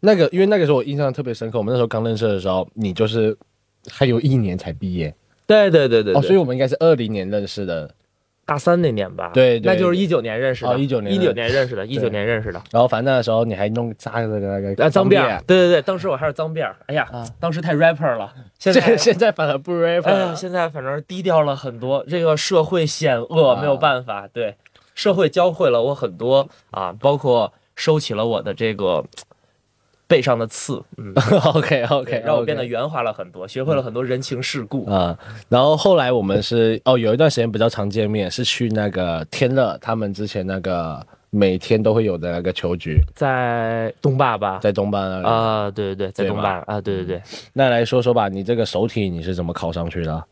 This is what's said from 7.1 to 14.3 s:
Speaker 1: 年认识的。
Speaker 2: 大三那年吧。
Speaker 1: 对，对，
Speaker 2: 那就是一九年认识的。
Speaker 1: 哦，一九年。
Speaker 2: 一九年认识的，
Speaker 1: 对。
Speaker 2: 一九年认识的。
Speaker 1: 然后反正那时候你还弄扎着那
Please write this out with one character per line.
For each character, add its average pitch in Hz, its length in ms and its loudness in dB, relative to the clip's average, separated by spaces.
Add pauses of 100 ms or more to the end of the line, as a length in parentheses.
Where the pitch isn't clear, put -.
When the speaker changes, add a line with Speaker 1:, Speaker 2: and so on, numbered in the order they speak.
Speaker 1:
年 95 160 -4
认 101 180 -4
识 98 200 -8
的。 80 240 -6 (560)
Speaker 2:
大 147 100 0
三 175 240 4
那 160 120 2
年 98 220 -4
吧。 87 200 -8
Speaker 1:
对， 123 260 6
对， - 140 2
Speaker 2:
那 - 40 -2
就 180 120 2
是 175 80 2
一 196 80 0
九 156 160 0
年 113 180 -4
认 131 140 0
识 123 100 -12
的。 123 60 0
Speaker 1:
哦， 123 80 2
一 139 80 0
九 127 160 -2
年。 101 120 -2
Speaker 2:
一 98 40 0
九 160 140 2
年 113 140 -2
认 127 220 0
识 120 80 -8
的， 95 80 -4
Speaker 1:
对。 117 100 -8
Speaker 2:
一 143 40 -2
九 127 100 0
年 104 160 -2
认 110 180 0
识 107 80 -6
的。 85 200 -10
Speaker 1:
然 120 120 4
后 127 60 4
反 113 160 0
正 135 100 2
那 127 60 2
时 113 100 -2
候 113 140 2
你 113 100 -4
还 98 140 -2
弄 113 300 -4
扎 117 240 -6
着 113 40 -2
那 107 140 -4